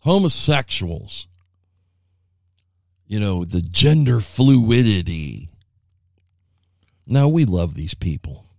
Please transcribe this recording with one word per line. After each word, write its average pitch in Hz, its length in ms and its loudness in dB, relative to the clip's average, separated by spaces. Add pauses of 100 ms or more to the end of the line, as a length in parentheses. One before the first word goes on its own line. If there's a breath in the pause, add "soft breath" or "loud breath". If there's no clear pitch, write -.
Homosexuals, 143 1300 -2 (1800)
you 104 120 -6
know, 98 280 -2
the 87 160 -4
gender 127 580 2
fluidity. 107 1300 2 (1600)
Now, 139 220 2
we 156 180 2
love 87 280 -2
these 80 200 -8
people. - 500 -8 (140)